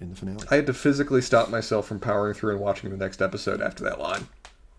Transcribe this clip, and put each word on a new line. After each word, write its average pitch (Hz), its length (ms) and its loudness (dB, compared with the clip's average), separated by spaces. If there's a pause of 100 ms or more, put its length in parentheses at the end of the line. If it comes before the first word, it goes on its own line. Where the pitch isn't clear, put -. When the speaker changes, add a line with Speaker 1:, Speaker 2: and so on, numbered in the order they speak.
Speaker 1:
in 90 80 -10
the 90 80 -12
finale. 101 340 -10
Speaker 2:
I 139 40 6
had 147 100 4
to 135 80 2
physically 139 480 4
stop 117 280 4
myself 110 380 0
from 104 140 -8
powering 104 320 0
through 107 180 -2
and 101 80 0
watching 101 300 -2
the 98 80 -6
next 95 240 -4
episode 98 400 0
after - 240 -2
that - 160 -2
line. 85 260 -4 (520)